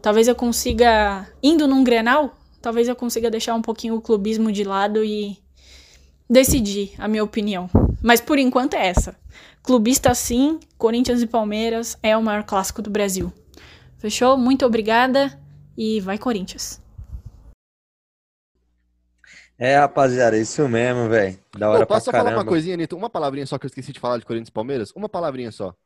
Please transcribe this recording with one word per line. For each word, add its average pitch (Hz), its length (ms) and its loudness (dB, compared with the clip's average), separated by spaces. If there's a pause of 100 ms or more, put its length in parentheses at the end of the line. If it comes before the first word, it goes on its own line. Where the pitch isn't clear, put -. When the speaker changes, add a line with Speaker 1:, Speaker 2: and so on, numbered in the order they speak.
Speaker 1:
Talvez 226 280 4
eu 240 60 2
consiga, 226 920 2 (160)
indo 302 240 4
num 269 160 4
Grenal, 240 540 2 (240)
talvez 233 260 0
eu 247 80 -2
consiga 233 340 -4
deixar 226 240 -4
um 226 80 -2
pouquinho 226 340 -6
o 220 60 -4
clubismo 220 480 0
de 202 140 -2
lado 202 400 0
e 208 340 -6 (920)
decidir 220 680 2
a 196 100 -10
minha 214 160 -2
opinião. 208 460 -6 (320)
Mas 233 200 4
por 294 180 0
enquanto 262 360 0
é 220 120 0
essa. 180 280 -2 (460)
Clubista 247 540 2
sim, 277 420 0 (200)
Corinthians 240 440 0
e 226 60 0
Palmeiras 226 720 -4
é 220 140 2
o 226 80 0
maior 214 200 -2
clássico 202 380 -4
do 208 80 -10
Brasil. 196 420 -2 (680)
Fechou? 247 400 2
Muito 262 280 2
obrigada 240 720 2 (400)
e 220 220 -2
vai 190 180 -6
Corinthians. - 640 -8 (2750)
Speaker 2:
É, 131 200 2
rapaziada, 127 600 4
isso 120 320 0
mesmo, 120 400 0
véi. 98 280 2 (200)
Da 107 120 0
hora 107 140 4
Speaker 3:
Ô, - 40 0
posso 214 220 0
Speaker 2:
pra 240 100 2
Speaker 3:
falar 220 100 2
uma 226 80 -2
Speaker 2:
caramba. 214 120 -4
Speaker 3:
coisinha, 170 280 -2
Nito? 165 180 -6
Uma 214 140 -8
palavrinha 139 360 -6
só 139 120 -8
que - 80 -10
eu - 20 -8
esqueci 135 240 -14
de - 80 -20
falar 123 180 -2
de 113 80 -10
Corinthians 113 220 -8
e - 60 -20
Palmeiras? 120 420 -6
Uma 208 140 -10
palavrinha 131 420 -8
só. 92 240 -10 (100)